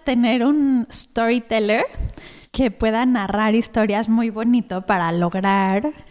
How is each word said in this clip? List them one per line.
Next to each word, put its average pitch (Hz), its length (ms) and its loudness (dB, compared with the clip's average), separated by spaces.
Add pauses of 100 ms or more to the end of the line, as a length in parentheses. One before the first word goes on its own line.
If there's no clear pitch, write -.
tener 240 380 2
un 269 460 2
storyteller 226 920 -2 (680)
que 254 180 0
pueda 220 360 0
narrar 214 500 0
historias 214 540 0
muy 226 200 2
bonito 220 560 -2
para 175 280 0
lograr 190 800 0 (160)